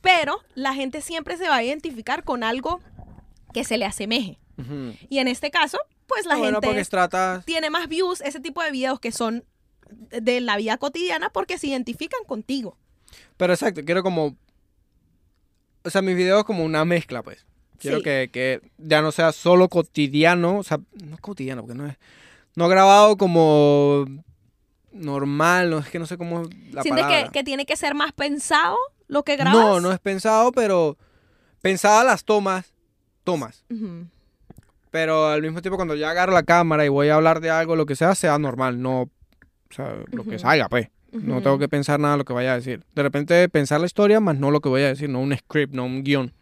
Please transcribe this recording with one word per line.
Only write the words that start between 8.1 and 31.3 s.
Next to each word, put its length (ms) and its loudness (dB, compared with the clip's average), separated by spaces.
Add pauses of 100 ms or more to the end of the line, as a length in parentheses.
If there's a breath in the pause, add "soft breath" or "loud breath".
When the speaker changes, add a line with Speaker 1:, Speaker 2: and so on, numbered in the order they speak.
Speaker 1:
ese 180 -10
tipo 220 -10
de 80 -4
videos 280 -4
que 140 -8
son 320 -6 (680)
de 300 -2
la 160 -2
vida 220 -4
cotidiana, 500 -6
porque 300 -6
se 80 -10
identifican 600 -8
contigo. 520 -10 (580 soft breath)
Speaker 2:
Pero 160 0
exacto, 320 -2
quiero 180 0
como 340 -2 (1500)
o 60 -8
sea, 120 0
mis 140 0
videos 280 2
como 200 -4
una 200 0
mezcla, 380 -2
pues. 240 -20 (320)
Quiero 200 -4
Speaker 1:
Sí. 60 -4
Speaker 2:
que, 280 -2
que 280 -4 (180)
ya 240 2
no 100 0
sea 200 2
solo 360 6
cotidiano, 880 2
o 40 -6
sea, 160 -4 (260)
no 140 -16
cotidiano, 440 -12
porque 160 -16
no 80 -10
es, 100 -12 (580 soft breath)
no 140 2
grabado 480 8
como 880 4 (880)
normal, 800 0
no, 80 -2
es 100 -8
que 100 -12
no 80 -10
sé 120 -12
cómo 240 -8
es 60 -10 (240)
la 100 -8
Speaker 1:
¿Sientes 240 0
que, 60 -2
Speaker 2:
palabra. 200 -2
Speaker 1:
que 120 -6
tiene 200 -6
que 120 -6
ser 180 -4
más 180 -4
pensado 640 -2 (320)
lo 140 -2
que 140 -2
grabas? 180 2
Speaker 2:
No, 260 6
no 120 -2
es 80 -4
pensado, 520 2
pero 460 0 (640)